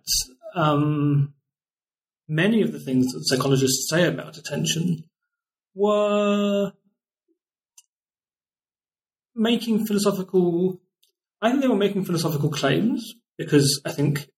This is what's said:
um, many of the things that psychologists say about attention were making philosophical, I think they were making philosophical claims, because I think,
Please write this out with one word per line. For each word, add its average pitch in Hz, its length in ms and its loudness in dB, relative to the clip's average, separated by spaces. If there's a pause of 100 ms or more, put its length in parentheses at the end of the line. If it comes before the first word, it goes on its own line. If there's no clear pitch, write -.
(540)
um, 147 800 0 (920)
many 185 340 2
of - 80 -2
the 139 80 -10
things 127 340 0
that - 140 -10
psychologists 131 640 0
say 170 160 2
about - 320 -6
attention 160 680 -4 (680)
were 202 1000 2 (2500)
making 226 500 0
philosophical, 185 960 0 (640)
I 220 80 2
think 285 100 2
they 262 80 2
were 226 80 2
making 196 280 0
philosophical 151 460 -2
claims, 175 640 -2 (220)
because - 480 2
I 156 60 -6
think, 143 480 -2